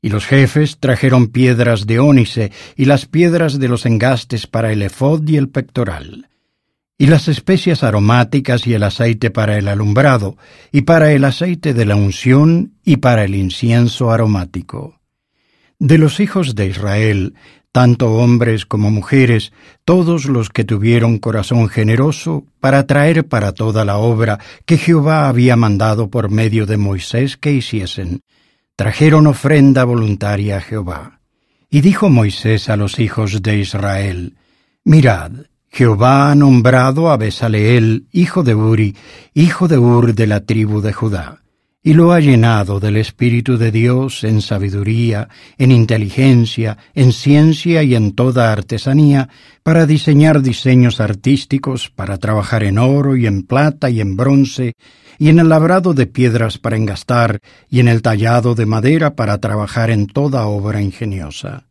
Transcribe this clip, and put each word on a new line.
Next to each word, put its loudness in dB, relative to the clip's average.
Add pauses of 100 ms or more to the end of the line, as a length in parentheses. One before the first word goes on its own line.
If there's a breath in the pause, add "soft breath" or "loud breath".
Y -4
los -4
jefes 0
trajeron 2
piedras 0
de 0
ónice, 2 (240 loud breath)
y -2
las 2
piedras 0
de -2
los -4
engastes -2
para -2
el -2
efod -2
y 2
el 0
pectoral, -8 (680)
y 2
las 4
especias -2
aromáticas 0
y -2
el 0
aceite -2
para -2
el -4
alumbrado, 0 (360 soft breath)
y 2
para 4
el 2
aceite -4
de 0
la 0
unción, 2 (120)
y 2
para 0
el -4
incienso -2
aromático. -4 (760)
De 4
los 2
hijos -2
de -2
Israel, -2 (360 soft breath)
tanto 2
hombres 0
como -2
mujeres, 0 (320 soft breath)
todos 0
los -2
que -4
tuvieron 0
corazón -2
generoso, -2 (140)
para 0
traer 0
para -2
toda -2
la -2
obra -2 (260 loud breath)
que 2
Jehová 0
había 2
mandado 0
por -4
medio 0
de -2
Moisés -4
que -4
hiciesen, -6 (520)
trajeron 2
ofrenda 2
voluntaria -2
a -6
Jehová. -12 (480)
Y 2
dijo 2
Moisés 0
a 0
los -4
hijos -4
de -2
Israel: -6 (460)
Mirad, 2 (360)
Jehová 2
ha 2
nombrado 4
a 2
Besaleel, 0
hijo 0
de 2
Uri, 0 (380 loud breath)
hijo 2
de 2
Hur 2
de 0
la -2
tribu -2
de -4
Judá, -8 (400)
y 2
lo 6
ha 4
llenado 2
del -2
Espíritu -2
de 0
Dios -2
en 0
sabiduría, -4 (300 loud breath)
en 4
inteligencia, 0 (160 soft breath)
en 4
ciencia 2
y 2
en 0
toda 0
artesanía, 0 (360 soft breath)
para 2
diseñar 4
diseños 2
artísticos, -4
para -10
trabajar -4
en 0
oro 0
y 0
en -2
plata -2
y -2
en -4
bronce, 0 (440 soft breath)
y 2
en 6
el 4
labrado 2
de 0
piedras -2
para -4
engastar, -2 (280 soft breath)
y 0
en 4
el 2
tallado 0
de -2
madera 0
para -2
trabajar -4
en 0
toda -4
obra -4
ingeniosa. -10